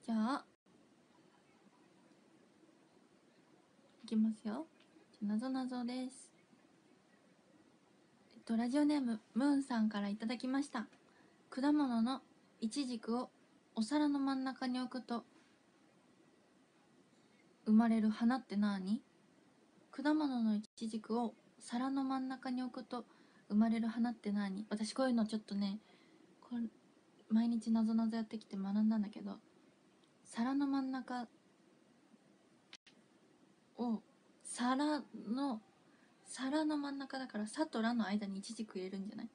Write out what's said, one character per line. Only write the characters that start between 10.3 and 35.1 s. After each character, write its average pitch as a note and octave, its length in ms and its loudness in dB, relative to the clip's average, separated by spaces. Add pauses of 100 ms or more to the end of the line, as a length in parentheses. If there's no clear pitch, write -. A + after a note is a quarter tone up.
き C4 100 -6
ま C4+ 140 0
し C#4+ 80 -2
た。 A#3 180 -6 (600)
果 C#4 220 2
物 C4 300 4
の B3+ 200 0 (380)
イ A3+ 100 -2
チ C#4 160 -2
ジ B3 140 -6
ク A3+ 180 -2
を B3 120 -4 (460)
お A3+ 60 0
皿 D4 280 2
の C#4+ 100 2
真 C4+ 160 0
ん C4 80 -2
中 C4 240 -4
に B3+ 120 -2
置 B3+ 220 -4
く - 40 -14
と A#3 180 -4 (2500)
生 A3 60 2
ま A3+ 180 8
れ A3+ 120 4
る A3 80 4
花 A#3 280 2
っ C4 80 -8
て F#3+ 120 -4
な G#3 180 2
ー F#3+ 40 -4
に？ G3 220 -2 (880)
果 C#4+ 220 0
物 C4+ 300 2
の A3 120 4
イ G#3 60 0 (140)
チ A#3 120 -6
ジ A3 120 -4
ク A3 200 -2
を A#3 140 -2 (260)
皿 B3 300 -4
の C4+ 140 0
真 C4 160 0
ん C4 80 -4
中 C4 240 -6
に B3+ 100 -2
置 B3 220 -8
く - 40 -16
と - 180 -8 (440)
生 G#3 60 0
ま A3 140 6
れ A3+ 100 2
る A3+ 80 0
花 A#3 240 0
っ - 20 -4
て G#3 180 -6
な G3+ 140 0
ー G3 40 -2
に？ G3 200 -6
私 G#3+ 240 -4
こ C4 120 2
う C4 40 2
い - 20 2
う - 40 4
の A3+ 100 4
ち A3 120 -4
ょ - 20 0
っ - 20 -10
と - 140 -8
ね、 G3+ 240 -2 (640)
こ - 160 -8
う、 - 760 -8
毎 A#3 160 6
日 A3+ 220 0
な A3+ 120 6
ぞ A3 100 4
な A3+ 140 4
ぞ A3 100 0
や A3+ 60 0
っ - 20 -4
て A3 120 -10
き G#3+ 80 -10
て - 100 -12
学 G3 220 0
ん G#3+ 120 6
だ A3 80 4
ん G#3+ 40 2
だ G3+ 80 -2
け - 120 -12
ど、 G3+ 180 -8 (840)
皿 A#3+ 280 0
の C#4+ 140 2
真 C4+ 140 2
ん C4 100 -2
中 B3 360 -6 (2500)
を、 A3+ 240 -2 (420)
皿 C4+ 580 0 (260)